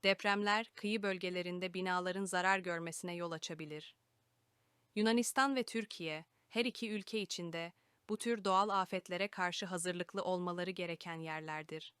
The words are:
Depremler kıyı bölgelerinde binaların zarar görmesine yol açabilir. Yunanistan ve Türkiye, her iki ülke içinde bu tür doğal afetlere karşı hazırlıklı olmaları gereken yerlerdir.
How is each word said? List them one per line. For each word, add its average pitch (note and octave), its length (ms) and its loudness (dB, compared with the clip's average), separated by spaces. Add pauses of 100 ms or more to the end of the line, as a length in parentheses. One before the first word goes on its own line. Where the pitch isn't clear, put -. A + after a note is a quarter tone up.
Depremler G#3 680 4
kıyı G#3 280 0
bölgelerinde F3+ 720 -2
binaların F#3 500 0
zarar F#3 340 4
görmesine F3 560 -4
yol E3+ 180 -2
açabilir. D#3 640 -8 (1000)
Yunanistan A#3+ 600 4
ve B3+ 60 2
Türkiye, E3+ 640 -4 (240)
her A#3 160 0
iki A#3 260 -2
ülke G#3+ 300 -2
içinde E3+ 520 -4 (360)
bu G#3+ 100 -2
tür A#3 260 0
doğal G3 240 6
afetlere F#3+ 600 0
karşı F3+ 380 -2
hazırlıklı F3+ 580 -2
olmaları F3+ 460 0
gereken E3+ 460 -4
yerlerdir. D#3 840 -8